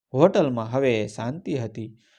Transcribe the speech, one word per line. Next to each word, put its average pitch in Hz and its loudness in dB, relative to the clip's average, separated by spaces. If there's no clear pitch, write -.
હોટલમાં 135 2
હવે 123 2
શાંતિ 131 -8
હતી, 110 -10